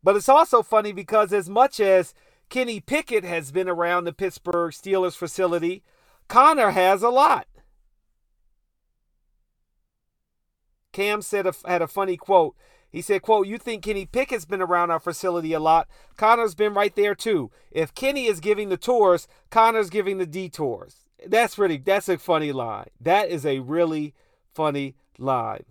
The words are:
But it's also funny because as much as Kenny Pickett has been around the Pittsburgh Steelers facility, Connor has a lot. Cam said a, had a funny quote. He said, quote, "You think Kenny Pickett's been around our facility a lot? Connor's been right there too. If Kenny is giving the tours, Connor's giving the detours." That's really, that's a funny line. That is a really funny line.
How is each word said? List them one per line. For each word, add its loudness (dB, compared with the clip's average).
But 6
it's 0
also 6
funny 0
because 0
as -2
much 2
as 4
Kenny -4
Pickett -4
has -8
been -4
around -2
the -6
Pittsburgh -6
Steelers -2
facility, -4
Connor 6
has 4
a 2
lot. 2
Cam -4
said -4
a, -2
had -2
a -4
funny -4
quote. 2
He -14
said, -2
quote, 2
"You -8
think -8
Kenny -6
Pickett's -4
been -6
around 0
our -2
facility -4
a -2
lot? 2
Connor's 2
been 0
right 0
there 0
too. -2
If -4
Kenny -2
is 0
giving -2
the -2
tours, 2
Connor's 2
giving -4
the -4
detours." -8
That's 0
really, 0
that's 0
a 0
funny -2
line. -8
That 0
is -6
a -2
really -2
funny -4
line. -4